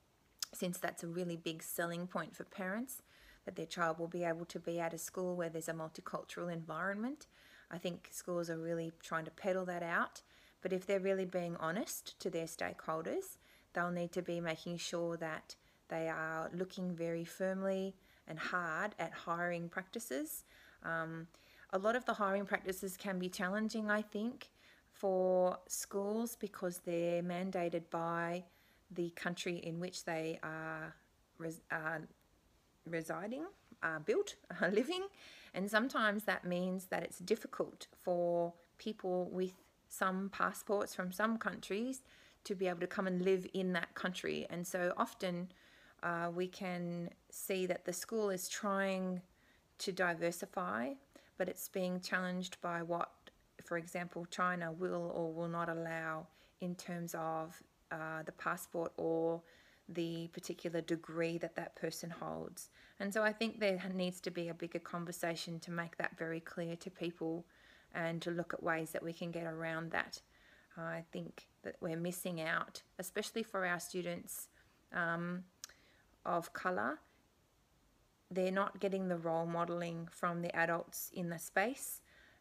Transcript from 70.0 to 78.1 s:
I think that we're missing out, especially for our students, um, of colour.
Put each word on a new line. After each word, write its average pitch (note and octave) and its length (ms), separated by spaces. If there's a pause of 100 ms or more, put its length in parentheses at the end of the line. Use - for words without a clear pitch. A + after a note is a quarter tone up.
I E3 340
think - 360 (160)
that - 160
we're E3+ 160
missing F3 460
out, E3 400 (180)
especially G#3+ 440
for F#3+ 220
our F3 140
students, - 720 (420)
um, F3 520 (800)
of F3 260
colour. G#3 480 (1300)